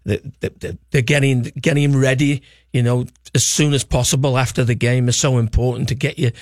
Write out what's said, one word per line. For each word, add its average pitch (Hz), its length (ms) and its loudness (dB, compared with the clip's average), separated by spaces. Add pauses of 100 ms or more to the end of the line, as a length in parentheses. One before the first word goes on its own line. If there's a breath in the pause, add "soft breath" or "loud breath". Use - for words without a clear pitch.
the, - 280 -4 (100)
the, 98 80 -4 (100)
the, 90 180 -10 (140)
the 143 100 2
getting, 135 420 2 (160)
getting 143 380 2
ready, 135 460 2 (300 soft breath)
you 123 100 2
know, 123 220 0 (280)
as - 140 -2
soon 151 260 0
as 127 100 0
possible 131 540 0
after 131 260 0
the 120 120 0
game 123 340 0
is 120 80 0
so 131 220 0
important 120 500 0
to 123 60 -4
get - 240 -4
your, 123 120 0 (100)